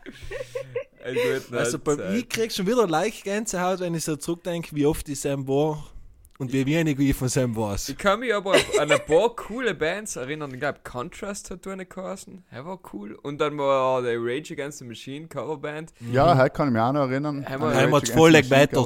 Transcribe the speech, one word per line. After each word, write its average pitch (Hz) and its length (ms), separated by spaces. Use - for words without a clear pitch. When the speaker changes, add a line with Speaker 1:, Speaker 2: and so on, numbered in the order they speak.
Speaker 1:
Ein 123 100
guter 120 440
Speaker 2:
Also 127 200
bei 147 180
Speaker 1:
Zeit. 117 180
Speaker 2:
ich 240 160
krieg 226 220
schon 185 140
wieder 233 200
leicht 175 380
Gänsehaut, 190 560
wenn 175 140
ich 160 100
so 156 120
zurückdenke, 170 580
wie 143 120
oft 156 240
ich 135 100
Sam 139 260
war 151 380
und 131 120
wie 135 140
wenig 151 340
ich 139 160
von 127 140
Sam 123 260
weiß. 107 360
Speaker 1:
Ich - 80
kann 208 220
mich 240 140
aber 196 200
an 147 100
ein 139 160
paar 190 300
coole 220 380
Bands 175 420
erinnern. 143 380
Ich 127 60
glaub, 139 220
Contrast 180 680
hat 185 160
da 190 60
eine 190 120
geheißen. 185 680
Er 123 140
war 185 160
cool. 202 180
Und 143 160
dann 147 200
war 131 420
der 120 180
Rage 127 360
Against 147 240
the 127 80
Machine 135 420
Coverband. 147 640
Speaker 3:
Ja, 143 240
Speaker 2:
Mhm. 131 40
Speaker 3:
heute 135 160
kann 151 140
ich 127 40
mich 113 100
auch 123 120
noch 147 60
erinnern. 139 360
Speaker 1:
Haben 135 140
wir 156 60
Speaker 3:
An 151 60
die 135 80
Speaker 2:
Heim 135 120
Speaker 3:
Rage 147 40
Speaker 2:
hat's - 140
Speaker 3:
Against - 40
Speaker 2:
voll 160 160
Speaker 3:
the 160 80
Machine 135 100
Speaker 2:
gewettert, 139 240